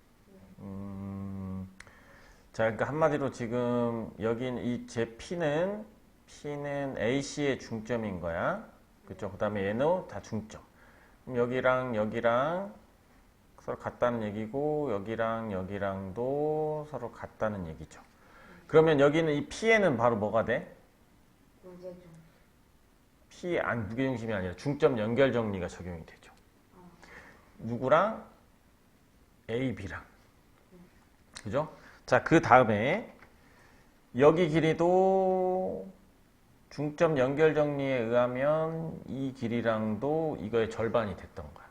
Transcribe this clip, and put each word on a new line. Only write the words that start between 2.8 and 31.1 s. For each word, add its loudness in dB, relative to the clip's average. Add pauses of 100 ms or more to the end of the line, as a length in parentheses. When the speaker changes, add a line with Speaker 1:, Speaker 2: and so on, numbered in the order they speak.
Speaker 1:
한마디로 0
지금 -2 (100)
여긴 -4
이 -4
제 -6
P는, -2 (440)
P는 -6
에이씨의 0
중점인 -4
거야. -2 (420)
그쵸? -10
그 -14
다음에 -2
얘는 0
다 -12
중점. -10 (640)
그럼 -6
여기랑 2
여기랑 0 (840)
서로 -8
같다는 0
얘기고 -2
여기랑 -4
여기랑도 -4
서로 -8
같다는 -6
얘기죠. -14 (680)
그러면 6
여기는 4
이 -4
P에는 2
바로 4
뭐가 0
돼? -2 (920)
Speaker 2:
무게중. -16 (1160)
Speaker 1:
P, -4
아니, 0
무게중심이 -2
아니라 -4
중점 0
연결 2
정리가 -2
적용이 -12
되죠. -20 (440)
Speaker 2:
어. -20 (680)
Speaker 1:
누구랑? 2 (1200)
A, -4
B랑. -12 (720)
Speaker 2:
음. -20 (640)